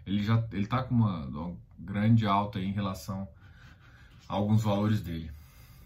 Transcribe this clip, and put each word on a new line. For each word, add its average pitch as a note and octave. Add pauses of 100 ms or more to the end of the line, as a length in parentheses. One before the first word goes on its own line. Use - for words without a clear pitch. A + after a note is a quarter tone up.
ele G2+
já, A2+
ele G2+
tá B2+
com B2
uma, F#2
uma D#2 (220)
grande G#2
alta G2+
aí F#2
em G2
relação G2 (1000)
a -
alguns G#2+
valores G#2
dele. E2 (560)